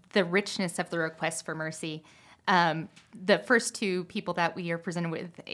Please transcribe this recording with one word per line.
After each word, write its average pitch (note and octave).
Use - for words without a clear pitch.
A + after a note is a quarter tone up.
the G3+
richness F#3
of F3
the E3+
request D#3+
for D#3+
mercy. D#3
Um, E3+
the F#3
first A#3
two F#3
people F3+
that E3+
we F3
are E3+
presented E3+
with, E3